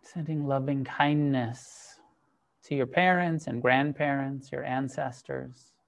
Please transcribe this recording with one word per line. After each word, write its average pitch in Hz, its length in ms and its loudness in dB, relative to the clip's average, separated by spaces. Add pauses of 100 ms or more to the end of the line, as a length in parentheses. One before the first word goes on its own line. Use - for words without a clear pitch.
Sending 156 440 -4
loving 139 380 0
kindness 143 1120 0 (640)
to - 140 -4
your 131 100 2
parents 175 600 2
and 120 120 -4
grandparents, 139 920 0
your 139 120 -6
ancestors 131 1080 -8 (160)